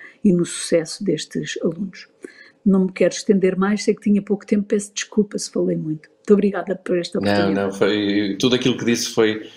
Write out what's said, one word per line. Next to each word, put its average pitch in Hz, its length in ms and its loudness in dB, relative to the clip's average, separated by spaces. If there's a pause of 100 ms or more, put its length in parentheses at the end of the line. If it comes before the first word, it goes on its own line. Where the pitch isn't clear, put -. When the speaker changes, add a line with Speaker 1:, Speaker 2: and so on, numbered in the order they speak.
(240)
Speaker 1:
e 196 100 6
no 175 120 2
sucesso - 580 -4
destes 156 600 -4
alunos. 185 440 -6 (560)
Não 190 220 4
me 180 60 -4
quero - 220 2
estender 185 440 0
mais, 196 260 0
sei 208 120 2
que - 60 -20
tinha 202 200 2
pouco 202 240 -4
tempo, 208 180 0
peço 208 300 -4
desculpa - 460 -2
se - 100 -8
falei 180 280 -2
muito. 156 320 -8
Muito - 240 0
obrigada 196 420 0
por 180 240 -4
esta 170 200 -6
Speaker 2:
Não, 101 120 0
Speaker 1:
oportunidade. 98 360 2
Speaker 2:
não, 95 40 -2
foi, 101 680 0
tudo 123 160 2
aquilo 123 220 0
que 110 80 -6
disse 117 240 0
foi, 107 480 0